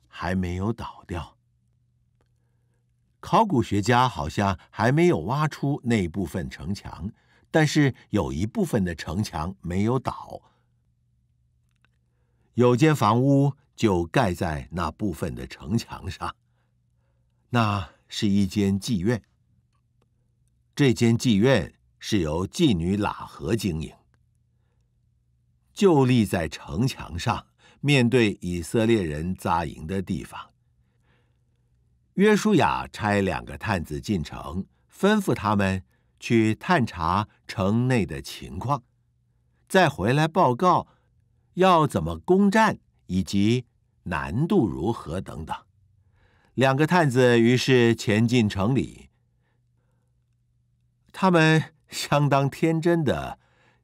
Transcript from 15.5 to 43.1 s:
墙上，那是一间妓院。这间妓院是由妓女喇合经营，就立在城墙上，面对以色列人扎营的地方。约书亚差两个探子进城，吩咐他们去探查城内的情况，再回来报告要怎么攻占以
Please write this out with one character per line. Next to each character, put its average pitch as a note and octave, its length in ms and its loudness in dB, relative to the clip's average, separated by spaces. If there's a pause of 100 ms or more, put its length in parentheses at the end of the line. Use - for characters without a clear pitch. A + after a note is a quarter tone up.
墙 - 320 -10
上， - 260 -10 (1120)
那 G#2 380 -2 (200)
是 - 200 -4
一 G2 200 2
间 G2 320 0
妓 G2+ 200 -4
院。 G#2 220 -2 (1500)
这 C#3 180 4
间 A#2 240 2
妓 A2+ 200 0
院 A2+ 360 2 (260)
是 G#2+ 200 -2
由 E2 280 -4
妓 C#3+ 280 2
女 F2 220 -2
喇 G2+ 140 -2
合 - 440 -8
经 F2 260 -4
营， - 120 -12 (1800)
就 D#3+ 320 4
立 B2 200 4
在 E2+ 220 -2
城 G2 400 -4
墙 - 300 -10
上， G2+ 280 -4 (340)
面 C3+ 300 4
对 A2 320 2
以 F2 200 -6
色 A2 240 -2
列 A2 180 2
人 D#2+ 320 -6
扎 F2 280 -2
营 C#2+ 220 -12
的 F#2+ 160 -6
地 F2 220 -6
方。 - 260 -18 (1700)
约 G#3 200 4
书 G#3+ 200 2
亚 C2+ 360 2
差 G2+ 300 0
两 D2 240 -2
个 C#2 120 -14
探 F#2 260 -2
子 D2 160 -8
进 F2+ 220 -4
城， C#2+ 440 -10 (280)
吩 G#3+ 260 0
咐 D#3+ 140 -2
他 G#2+ 220 -2
们 F#2+ 260 0 (380)
去 A2 360 2
探 D#3 300 0
查 F2+ 420 -2 (200)
城 G#2+ 400 -2
内 A#2+ 180 0
的 C#2+ 160 -10
情 C2+ 380 -14
况， B2+ 240 -6 (840)
再 F#3 180 4
回 G#2+ 240 -2
来 D3+ 160 2
报 D#3+ 260 2
告 D#3+ 340 0 (680)
要 F3 340 4
怎 E2+ 160 -2
么 E2 160 -6
攻 G3 320 4
占 A3 280 2 (280)
以 - 160 -2